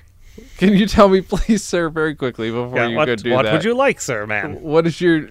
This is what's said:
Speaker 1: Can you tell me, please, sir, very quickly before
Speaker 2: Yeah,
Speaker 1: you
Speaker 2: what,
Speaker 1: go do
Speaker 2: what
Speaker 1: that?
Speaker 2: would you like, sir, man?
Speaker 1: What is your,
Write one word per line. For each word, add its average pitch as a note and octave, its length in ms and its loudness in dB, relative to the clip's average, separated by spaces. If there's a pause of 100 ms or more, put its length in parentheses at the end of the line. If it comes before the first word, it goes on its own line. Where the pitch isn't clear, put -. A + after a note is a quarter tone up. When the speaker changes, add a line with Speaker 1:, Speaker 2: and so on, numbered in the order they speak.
(580)
Speaker 1:
Can G3 180 4
you G3 120 4
tell G3+ 220 6
me, F#3+ 120 4
please, G3+ 420 -2
sir, E3+ 260 -2
very D#3 260 -4
quickly A#2 340 -4
before A#2+ 260 -6
Speaker 2:
Yeah, A#2 120 0
Speaker 1:
you A#2 100 -4
Speaker 2:
what, - 80 0
Speaker 1:
go A#2+ 100 0
do A2+ 180 -4
Speaker 2:
what C3 100 2
Speaker 1:
that? A2 100 0
Speaker 2:
would D#3+ 100 0
you A#3 120 0
like, C4 260 0
sir, G#2+ 240 -6
man? G#2 380 -6
Speaker 1:
What D#3+ 240 2
is D#3+ 120 -4
your, E3 320 0